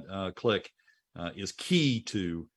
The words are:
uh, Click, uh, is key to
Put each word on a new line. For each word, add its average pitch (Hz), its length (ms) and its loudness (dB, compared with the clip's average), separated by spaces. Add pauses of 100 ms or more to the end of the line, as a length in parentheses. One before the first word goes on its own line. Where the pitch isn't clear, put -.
uh, 95 220 -4
Click, 104 400 0 (460)
uh, 85 180 -6
is 98 160 -8
key 143 520 4
to 85 540 -4